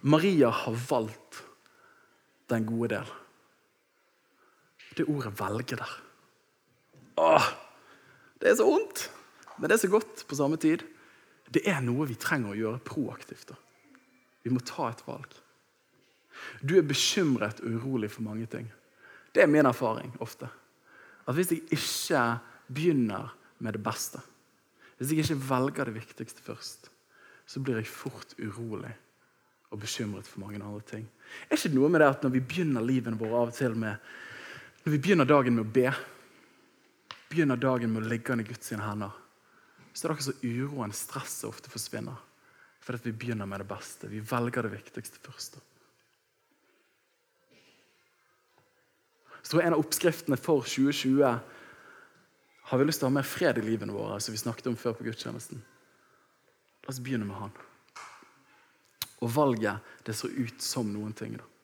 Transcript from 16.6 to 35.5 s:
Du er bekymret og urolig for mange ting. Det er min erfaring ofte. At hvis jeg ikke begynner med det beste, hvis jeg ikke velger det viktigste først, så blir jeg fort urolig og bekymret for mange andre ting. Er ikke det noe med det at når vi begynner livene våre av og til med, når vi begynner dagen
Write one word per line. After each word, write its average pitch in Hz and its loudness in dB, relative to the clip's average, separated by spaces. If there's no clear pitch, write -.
Du 156 4
er 165 8
bekymret 135 2
og 113 -2
urolig 117 -2
for 113 -6
mange 110 -6
ting. - -8
Det - 10
er 156 10
min 147 8
erfaring 120 0
ofte. 123 -12
At 127 -2
hvis 180 0
jeg 165 -2
ikke - 0
begynner 131 2
med 110 -4
det 107 -6
beste, - -4
hvis 135 -4
jeg 156 2
ikke 135 -2
velger 135 0
det 110 -8
viktigste - -14
først, - -14
så - -8
blir 123 0
jeg 110 -8
fort - -12
urolig 113 -8
og 104 -10
bekymret 104 -6
for - -14
mange 104 -10
andre 104 -10
ting. 110 -10
Er 311 4
ikke - -2
det 135 2
noe 143 6
med 165 6
det 147 8
at - -4
når 131 2
vi 127 2
begynner 151 0
livene 117 0
våre 113 2
av 120 0
og - -14
til 120 0
med, 107 -2
når 151 0
vi 143 0
begynner 165 6
dagen 127 6